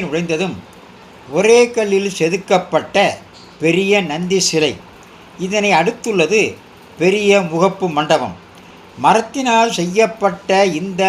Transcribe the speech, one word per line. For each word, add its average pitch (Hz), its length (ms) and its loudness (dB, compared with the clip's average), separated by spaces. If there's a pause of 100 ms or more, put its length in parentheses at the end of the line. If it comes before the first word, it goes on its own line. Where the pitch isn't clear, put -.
நுழைந்ததும் 165 560 -4 (760)
ஒரே 214 260 4 (120)
கல்லில் 202 400 -2
செதுக்கப்பட்ட 180 840 -2 (600)
பெரிய 196 420 0
நந்தி 180 400 -4
சிலை, 156 320 0 (680)
இதனை 202 340 -2
அடுத்துள்ளது 175 680 0 (560)
பெரிய 196 440 2
முகப்பு 180 500 -2
மண்டபம். 147 440 0 (600)
மரத்தினால் 226 760 0
செய்யப்பட்ட 190 760 -2 (240)
இந்த 185 340 -4